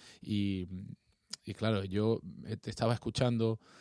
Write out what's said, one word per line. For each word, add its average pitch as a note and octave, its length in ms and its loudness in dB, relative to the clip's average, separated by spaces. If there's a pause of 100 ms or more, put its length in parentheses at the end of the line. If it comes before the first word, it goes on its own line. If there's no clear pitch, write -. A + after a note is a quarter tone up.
(220)
Y, G2 460 0 (800)
y G#2 80 -8
claro, G#2+ 320 2
yo, G#2 340 2 (260)
eh, G#2+ 120 -6
te - 120 -8
estaba A#2 240 2
escuchando A2+ 680 2 (200)